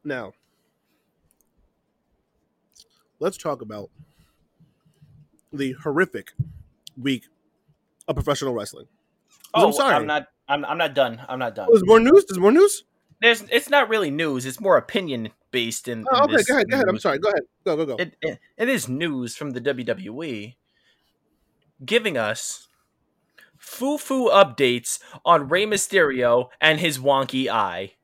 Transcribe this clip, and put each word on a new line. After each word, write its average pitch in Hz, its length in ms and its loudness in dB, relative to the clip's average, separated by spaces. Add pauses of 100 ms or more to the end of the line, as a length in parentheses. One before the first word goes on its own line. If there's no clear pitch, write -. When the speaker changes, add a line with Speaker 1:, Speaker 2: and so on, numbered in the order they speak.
Speaker 1:
Now, 123 280 -10 (2750)
let's 180 180 -4
talk 147 260 -8
about 107 280 -14 (1600)
the 139 200 -6 (100)
horrific 147 500 -4 (640)
week 127 280 -4 (840)
of 147 100 -6
professional 135 380 -4
wrestling. 104 320 -10 (680)
'Cause 220 100 4
I'm - 60 6
Speaker 2:
Oh, - 20 -4
Speaker 1:
sorry. 269 220 2
Speaker 2:
I'm 151 120 0
not, 147 220 -4 (200)
I'm, 143 160 -2
I'm 156 140 -6
not 156 160 -2
done. 123 340 0
I'm 127 100 -8
not 120 160 -6
done. - 160 -4
Speaker 1:
Oh, - 40 10
there's 185 120 4
more 226 140 8
news? 330 260 8
There's 190 120 -8
more 196 140 6
news? 392 320 4 (360)
Speaker 2:
There's, 226 300 4
it's 233 180 0
not 269 200 4
really 208 220 0
news. 139 360 -4
It's 131 140 -10
more 190 160 4
opinion 131 540 -4 (200)
based 117 380 -4
in, 113 220 -8
Speaker 1:
Oh, 247 80 2
Speaker 2:
in 277 60 4
Speaker 1:
okay, 311 120 0
Speaker 2:
this 220 100 2
Speaker 1:
go 254 80 0
ahead, 220 160 2
go 254 60 0
ahead. 233 120 2
I'm 214 60 0
Speaker 2:
news. 214 80 -6
Speaker 1:
sorry. 147 160 0
Go 202 120 0
ahead. 175 120 0 (220)
Go, 160 120 0
go, 160 100 -2
go. 123 100 -6
Speaker 2:
It, 262 260 -6
it, 160 160 -6 (180)
it 233 120 -2
is 160 200 -2
news 131 480 -6
from 147 140 -8
the 123 100 -10
W 127 240 -4
W 110 380 -8
E 120 340 -12 (1300)
giving 214 320 -2
us - 520 -6 (880)
foo-foo 269 720 -4
updates 127 720 2 (240)
on 151 240 4
Rey 180 180 0
Mysterio 131 840 0 (120)
and 156 200 4
his 156 180 -2
wonky 131 500 0
eye. 98 540 -4